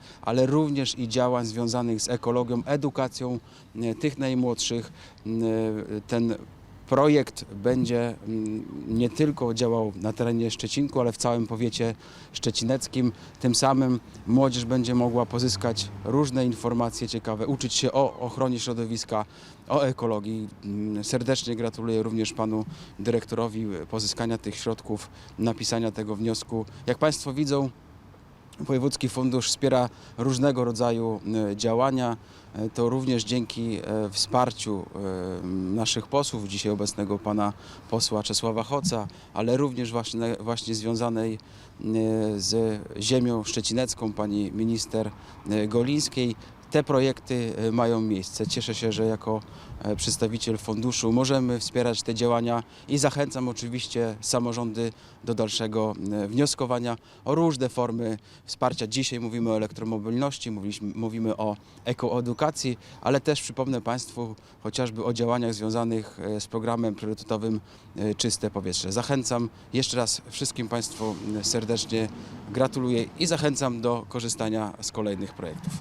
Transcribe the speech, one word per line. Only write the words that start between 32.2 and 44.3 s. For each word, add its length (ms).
E, 140
to 200
również 340
dzięki, 540
e, 320
wsparciu, 760
e, 40
naszych 320
posłów, 400
dzisiaj 240
obecnego 480
pana 340
posła 340
Czesława 400
Hoca, 440
ale 240
również 340
właśnie, 480
właśnie 360
związanej, 580
e, 40
z 440
ziemią 440
szczecinecką 720
pani 380